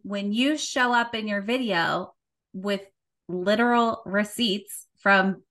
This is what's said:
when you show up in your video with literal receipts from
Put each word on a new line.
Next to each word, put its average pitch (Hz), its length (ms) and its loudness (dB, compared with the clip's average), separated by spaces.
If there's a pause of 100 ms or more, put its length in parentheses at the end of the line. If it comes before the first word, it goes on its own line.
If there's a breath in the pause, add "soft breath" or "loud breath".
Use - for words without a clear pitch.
when 202 280 -4
you 269 260 2
show 247 360 0
up 233 200 0
in 220 140 -6
your 202 140 -2
video 196 760 -2 (380)
with 196 280 -4 (480)
literal 226 760 2
receipts 208 840 -2 (120)
from 196 500 4